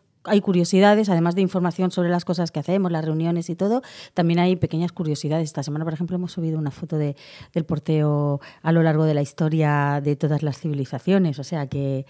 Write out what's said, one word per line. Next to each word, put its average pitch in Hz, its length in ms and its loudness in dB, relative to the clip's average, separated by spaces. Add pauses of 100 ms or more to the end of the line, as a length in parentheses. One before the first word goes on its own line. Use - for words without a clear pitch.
(240)
hay 208 160 4
curiosidades, 196 680 4
además 170 240 2
de 190 80 0
información 180 480 0
sobre 175 220 0
las 175 140 0
cosas 170 260 -2
que 156 80 -8
hacemos, 180 320 0
las 160 120 -2
reuniones 165 460 -2
y 170 60 -4
todo, 214 260 0 (320)
también 170 240 2
hay 180 180 4
pequeñas 170 360 -4
curiosidades. 156 540 -2
Esta 147 180 -6
semana, 151 200 -6
por 160 120 -4
ejemplo, 170 200 -4
hemos 180 160 -4
subido 160 280 -4
una 147 100 -2
foto 156 300 -6
de, 147 160 -2 (360)
del 165 140 -2
porteo 147 760 0 (220)
a 160 100 0
lo 165 120 4
largo 156 220 4
de 156 100 2
la 147 80 0
historia 147 800 0
de 147 120 0
todas 147 280 -2
las 147 160 -4
civilizaciones, 147 800 -2
o 139 40 -8
sea 147 220 -6
que, 135 440 -4